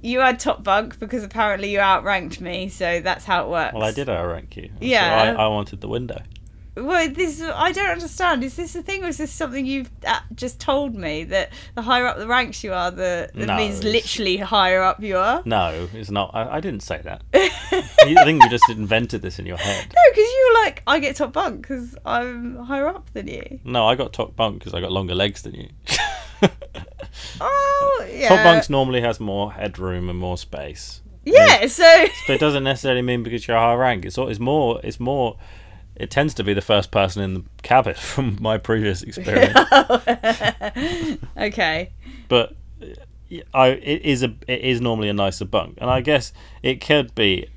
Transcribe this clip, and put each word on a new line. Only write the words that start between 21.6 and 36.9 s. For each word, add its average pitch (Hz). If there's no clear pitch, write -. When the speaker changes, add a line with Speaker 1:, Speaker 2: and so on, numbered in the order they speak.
Speaker 1:
'cause 254
I'm 240
higher 269
up 381
than 202
you." -
Speaker 2:
No, 123
I 123
got 127
top -
bunk 101
'cause 92
I 87
got 90
longer 92
legs 98
than -
you. -
<laughs> -
Speaker 1:
Oh, 554
yeah. -
Speaker 2:
Top 190
bunks 170
normally 131
has 117
more 101
headroom 90
and 90
more 90
space. -
Speaker 1:
Yeah, 466
Speaker 2:
It's, 262
Speaker 1:
so 330
Speaker 2:
but 143
it 131
doesn't 143
necessarily 131
mean 123
because 117
you're 117
a 113
higher 117
rank. 123
It's -
al-, 131
it's 107
more, 127
it's -
more, 127
it -
tends 143
to 113
be 101
the 98
first 104